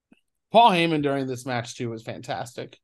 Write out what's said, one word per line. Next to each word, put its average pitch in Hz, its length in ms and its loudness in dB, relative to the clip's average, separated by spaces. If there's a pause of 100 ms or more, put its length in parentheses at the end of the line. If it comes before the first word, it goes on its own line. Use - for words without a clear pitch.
(500)
Paul 226 220 8
Heyman 170 300 2
during 139 240 0
this 127 200 -8
match, 120 280 -6
too, 123 140 -6
was 113 140 -10
fantastic. 120 800 -10